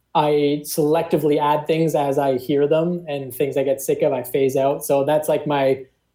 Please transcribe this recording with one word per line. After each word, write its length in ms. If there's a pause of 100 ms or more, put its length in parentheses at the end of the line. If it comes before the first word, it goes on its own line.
(140)
I 480
selectively 760
add 280
things 280
as 240
I 200
hear 280
them, 400
and 280
things 240
I 60
get 180
sick 180
of, 140
I 80
phase 340
out. 260
So 220
that's, 240
like, 180
my 380 (300)